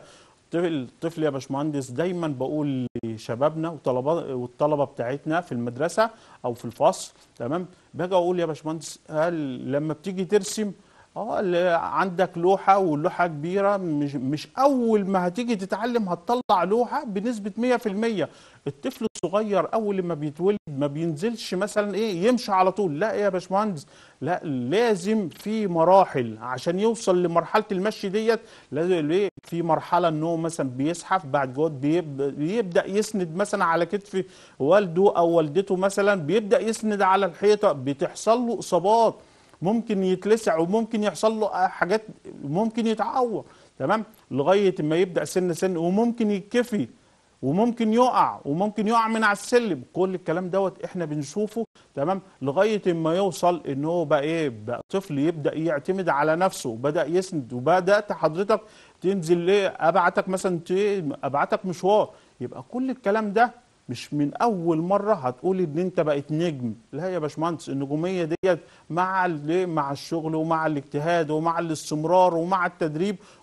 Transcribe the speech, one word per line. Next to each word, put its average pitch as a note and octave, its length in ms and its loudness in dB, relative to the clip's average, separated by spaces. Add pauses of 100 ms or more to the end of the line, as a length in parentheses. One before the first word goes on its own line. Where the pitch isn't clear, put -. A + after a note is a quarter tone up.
(500)
طفل، D#3+ 360 -2 (140)
طفل D#3+ 220 -4
يا D3+ 80 2
باشمهندس، C3+ 600 -4
دايما E3+ 380 -2
بقول C#3 580 -2 (180)
لشبابنا C3+ 640 -2
وطلبة، C3+ 440 -2 (220)
والطلبة C#3+ 500 0
بتاعتنا C#3+ 560 -4
في - 120 -8
المدرسة C#3 580 -2 (340)
أو B2 100 -4
في - 100 -14
الفصل، C#3+ 480 0 (260)
تمام؟ D#3+ 280 -4 (280)
باجي F3+ 200 -2
أقول: F3+ 260 2
"يا E3+ 60 0
باشمهندس، D#3 520 -8 (120)
هل D3+ 600 -2
لما D3+ 200 0
بتيجي F#3 320 -6
ترسم، G#3 480 0 (440)
آه، A3 240 -4
ال-، F3 360 2
عندك F3 640 0
لوحة F#3+ 400 4
واللوحة F3 480 0
كبيرة، F#3 500 0
مش، D3 380 -2
مش C#3 340 -4 (100)
أول A#3+ 480 4
ما F#3 220 2
هتيجي A#3 280 -2
تتعلم G#3+ 520 -2
هتطلع G3 560 0
لوحة A#3+ 400 0
بنسبة G#3 520 -4
مية A#3+ 200 2
في A#3 120 -2
المية". G3+ 400 -2 (380)
الطفل - 400 -6 (100)
الصغير G3 580 0
أول G3+ 280 -2
ما E3+ 120 -4
بيتولد D#3 440 -2 (200)
ما - 80 0
بينزلش E3+ 680 -4
مثلا G#3 400 -2
إيه G#3 340 0
يمشي A#3 240 2
على F#3 200 4
طول، E3+ 280 -2
لا G#3 120 0
يا G3+ 160 0
باشمهندس، F#3+ 580 -2 (340)
لا، E3 240 -2
لازم F3+ 840 0
في G#3+ 380 -4
مراحل E3 760 4
عشان B2+ 400 -4
يوصل G#3 420 2
لمرحلة E3+ 500 0
المشي G3 360 -2
ديت، A3 320 0 (320)
لازم D#3+ 380 0
إيه؟ F#3+ 180 0 (160)
في E3+ 180 -4
مرحلة E3+ 460 2
إن D#3 140 -2
هو E3 140 -2
مثلا D#3+ 320 -4
بيزحف، D#3 580 -2
بعد C3+ 280 -2
جوه D#3 140 0
بيب-، D3 540 -2
بيبدأ F3 640 -2
يسند F#3+ 500 -4
مثلا G3+ 280 -2
على E3 220 2
كتف F#3+ 380 -6 (340)
والده F3+ 580 4
أو E3+ 140 4
والدته E3+ 460 2
مثلا، G3 380 2
بيبدأ G3 460 2
يسند G#3+ 420 -2
على F#3+ 240 4
الحيطة، G3+ 460 2
بتحصل C#3+ 760 0
له A3 120 -2
إصابات، G3+ 560 2 (480)
ممكن G#3 420 0
يتلسع F#3 540 2
وممكن G#3+ 440 0
يحصل G#3+ 380 0
له F#3 280 0
حاجات، F#3+ 340 0 (420)
ممكن G#3+ 420 0
يتعور، A3 580 -2 (340)
تمام؟ G3+ 260 0 (260)
لغاية F3+ 520 4
ما D#3 140 0
يبدأ F3 280 0
سن F3+ 300 0
سن، F#3+ 220 0
وممكن G#3 540 2
يتكفي، G3+ 580 -2 (540)
وممكن A3 500 2
يقع، G3 520 2
وممكن G3+ 440 -2
يقع A3+ 200 2
من A3 160 0
على G#3 80 6
السلم. G3+ 500 0 (100)
كل F#3 220 0
الكلام F3 340 -2
دوت F#3 360 -2
احنا F3 200 -6
بنشوفه، D#3+ 600 -4 (280)
تمام؟ F3 260 -2 (220)
لغاية F#3 500 2
ما D#3+ 240 0
يوصل F3+ 520 0
ان C#3 160 -2
هو E3+ 200 0
بقى D3 160 2
ايه؟ D3+ 320 -2 (140)
بقى A#2 140 -6 (100)
طفل F#3 280 -4
يبدأ D#3 400 0
يعتمد E3 500 -2
على D3+ 280 4
نفسه، F#3 340 0
وبدأ C#3+ 360 0
يسند، E3 460 -2
وبدأت F3+ 600 2
حضرتك F#3 480 0 (400)
تنزل F3 380 2
ليه؟ F#3+ 300 2
ابعتك F3 600 2
مثلا F#3 380 0
ت-، G3 380 0 (200)
ابعتك C#3+ 420 -2
مشوار. F#3+ 440 2 (300)
يبقى - 300 -10
كل C4 200 -4
الكلام G#3 420 -2
ده A#3 180 4 (380)
مش B2 260 -8
من D3 200 0
اول E3+ 440 0
مرة G3+ 360 0
هتقول F3+ 460 -2
ان D#3 180 -2
انت F3+ 220 -2
بقيت D3 320 0
نجم، C#3+ 420 -2 (180)
لا D#3+ 160 -6
يا F3+ 100 -4
باشمهندس، D3+ 500 -4
النجومية D3+ 560 -2
ديت E3+ 340 0 (320)
مع F#3 360 0
ال-، E3 420 0
مع D3 240 -2
الشغل D#3+ 420 -4
ومع D#3+ 320 0
الاجتهاد D3+ 640 0
ومع E3 280 0
الاستمرار E3 760 2
ومع F3 320 0
التدريب، F3+ 500 -2 (260)